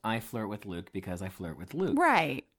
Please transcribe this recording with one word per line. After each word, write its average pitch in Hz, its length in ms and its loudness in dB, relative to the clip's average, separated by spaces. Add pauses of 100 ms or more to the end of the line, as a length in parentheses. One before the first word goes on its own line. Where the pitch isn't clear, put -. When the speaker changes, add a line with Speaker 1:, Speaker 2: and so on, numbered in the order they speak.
Speaker 1:
"I 113 160 2
flirt 110 280 -4
with 104 180 -6
Luke 90 260 -6
because 92 300 -4
I 95 60 -4
flirt 87 280 -8
with 92 180 -10
Luke." 180 240 2
Speaker 2:
Right. 165 460 4 (140)